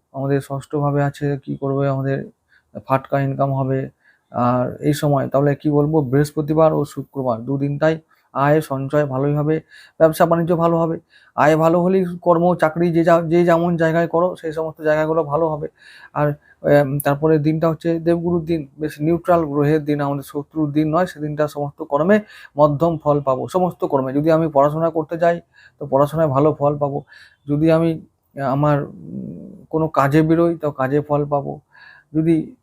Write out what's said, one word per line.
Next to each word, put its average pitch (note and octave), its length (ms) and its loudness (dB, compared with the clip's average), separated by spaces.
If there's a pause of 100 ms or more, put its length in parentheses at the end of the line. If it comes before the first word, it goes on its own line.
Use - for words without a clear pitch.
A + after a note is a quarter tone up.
(120)
আমাদের C#3 280 -2
ষষ্ঠ C#3 360 -8
ভাবে C#3+ 260 0
আছে, C#3+ 420 -4
কি C#3 120 -8
করবে? C#3 320 -2
আমাদের C3+ 420 -4 (560)
ফাটকা C3+ 340 0
ইনকাম C#3 340 -2
হবে। C3+ 340 -2 (420)
আর B2 500 0
এই D3 120 0
সময় C#3+ 360 0
তাহলে C#3+ 260 2
কি D3+ 160 -4
বলবো? D3 320 2
বৃহস্পতিবার D3+ 680 2
ও D3 120 -2
শুক্রবার B2+ 600 -6
দু C#3 140 -4
দিনটাই C#3+ 400 -2 (360)
আয় C#3+ 260 2
সঞ্চয় C#3 460 -2
ভালোই C3+ 280 -2
হবে, D3+ 260 -2 (380)
ব্যবসা D#3+ 280 4
বাণিজ্য E3+ 300 0
ভালো E3 220 2
হবে। E3 180 -2 (400)
আয় D3 200 4
ভালো E3 260 2
হলেই F#3+ 220 2 (180)
কর্ম, F3 320 2
চাকরি E3+ 380 0
যে E3 120 2
যা, E3+ 180 4
যে E3+ 220 2
যেমন E3+ 320 2
জায়গায় E3 300 2
করো E3+ 300 -2
সেই D#3+ 160 -8
সমস্ত D#3+ 300 -8
জায়গাগুলো D#3 420 2
ভালো D3+ 240 0
হবে। D#3 200 -6 (440)
আর, D3 160 0 (400)
এম, C#3+ 320 2
তারপরে D3+ 380 2
দিনটা D#3 300 0
হচ্ছে E3 320 -2
দেবগুরুর E3+ 440 0
দিন, D#3 220 -4 (120)
বেশ D3+ 220 -6
নিউট্রাল E3+ 440 0
গ্রহের D3 400 0
দিন, D3 160 -2
আমাদের C#3+ 220 -4
শত্রুর D3 500 -6
দিন D3+ 160 0
নয়। F3 180 0
সেদিনটা D3+ 420 -6
সমস্ত D3 340 -8
কর্মে D#3 340 2 (400)
মধ্যম D3+ 420 2
ফল D3 220 0
পাবো, C3 280 -4
সমস্ত F3+ 360 -2
কর্মে। C3 280 0
যদি D3 180 0
আমি D#3+ 180 2
পড়াশোনা D3+ 420 2
করতে D#3+ 280 -6
যাই E3+ 220 2 (380)
তো D3 80 -12
পড়াশোনায় C#3+ 420 2
ভালো C#3+ 260 2
ফল D3 240 -2
পাবো, C#3+ 200 -4 (500)
যদি D3 220 0
আমি, E3 200 2 (460)
আহ, C#3 60 -8
আমার, C#3+ 420 0
উম, - 840 -14
কোনো D#3+ 180 0
কাজে C#3 340 2
বেরোই E3+ 340 2
তো D3+ 140 -6
কাজে C3+ 300 -2
ফল D3 240 -2
পাবো, C#3+ 360 -6 (540)
যদি D#3+ 480 0